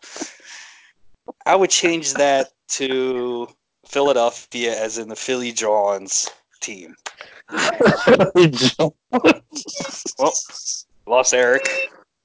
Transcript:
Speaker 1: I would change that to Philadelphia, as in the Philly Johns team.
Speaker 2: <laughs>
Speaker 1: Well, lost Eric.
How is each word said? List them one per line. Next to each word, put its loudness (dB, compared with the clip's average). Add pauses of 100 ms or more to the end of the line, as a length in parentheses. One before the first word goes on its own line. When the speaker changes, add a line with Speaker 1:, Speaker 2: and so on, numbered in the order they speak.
(1500)
Speaker 1:
I 4
would 2
change 0
that 2 (220)
to -4 (380)
Philadelphia, 0
as -6
in -10
the -12
Philly -4
Johns -2 (320)
team. -14 (520)
Speaker 2:
<laughs> 2 (1200)
Speaker 1:
Well, 2 (760)
lost 4
Eric. 4 (560)